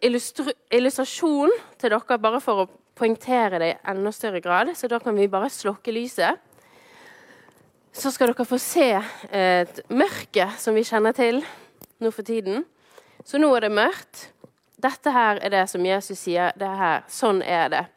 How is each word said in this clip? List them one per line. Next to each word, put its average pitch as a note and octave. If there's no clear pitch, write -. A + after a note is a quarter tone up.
illustru-, B3
illustrasjon C#4
til A3+
dere, A3+
bare A3+
for G3+
å F#3
poengtere A3+
det E3
i -
enda G3
større F#3+
grad. F#3
Så -
da A#3
kan A3+
vi G3+
bare C4+
slokke G#3
lyset. A#3
Så -
skal B3+
dere B3
få B3+
se D4+
et F3+
mørke A#3+
som A3
vi A3
kjenner A3
til B3
nå A3+
for A3
tiden. A3
Så -
nå D4+
er A3
det G#3
mørkt. -
Dette C4+
her A3
er G3
det F#3+
som F3+
Jesus F#3+
sier, F3
det G3
her, F#3+
sånn G3
er E3
det. -